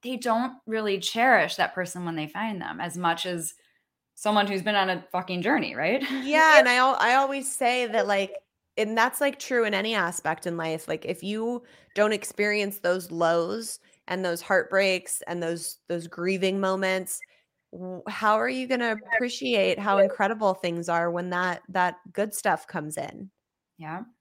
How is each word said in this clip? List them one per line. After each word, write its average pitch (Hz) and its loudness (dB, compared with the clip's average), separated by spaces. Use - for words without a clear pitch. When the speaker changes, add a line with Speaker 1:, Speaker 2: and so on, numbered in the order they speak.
Speaker 1:
they 247 -6
don't 247 0
really 214 -2
cherish 226 4
that - 0
person 180 -6
when 165 -4
they 151 -4
find 196 -6
them - -8
as 170 -6
much 170 0
as 175 -6
someone 208 2
who's 196 -2
been 208 0
on 190 2
a 180 -2
fucking 180 -4
journey, 240 0
right? 175 0
<laughs> 262 -4
Speaker 2:
Yeah, 302 8
and 254 8
I 247 4
al-, 254 4
I 240 4
always 269 0
say 247 0
that, 214 0
like, 196 0
and 214 0
that's, 240 2
like, 277 0
true 240 0
in 214 0
any 214 0
aspect 170 -2
in 170 -4
life. 160 -6
Like, 156 -6
if - -6
you 226 -4
don't 214 4
experience 208 -2
those 180 -2
lows 170 0
and 185 -4
those 175 -2
heartbreaks 190 2
and 175 -4
those, 165 -6
those 170 -4
grieving 185 0
moments, 190 0
w-, 180 -10
how 208 2
are 233 0
you 254 -4
gonna 240 0
appreciate 233 2
how 196 2
incredible 196 2
things 170 -4
are 170 2
when 175 -4
that, 180 -2
that 180 0
good 208 -2
stuff 175 0
comes 151 -8
in? 170 -10
Speaker 1:
Yeah. 165 -10